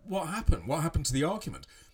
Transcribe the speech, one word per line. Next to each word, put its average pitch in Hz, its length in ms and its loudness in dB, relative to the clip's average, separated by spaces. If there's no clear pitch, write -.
what 156 260 -4
happened? 190 380 2
What 147 140 0
happened 156 260 0
to 123 60 -2
the 135 100 2
argument?" 185 440 -4